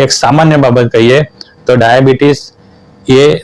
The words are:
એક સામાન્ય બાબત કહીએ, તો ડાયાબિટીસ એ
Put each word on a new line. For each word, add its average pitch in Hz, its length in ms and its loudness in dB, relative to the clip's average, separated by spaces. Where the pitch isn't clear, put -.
એક 135 100 -2
સામાન્ય 156 460 0
બાબત 123 340 0
કહીએ, 120 260 0
તો 127 100 0
ડાયાબિટીસ 131 640 0
એ 135 140 2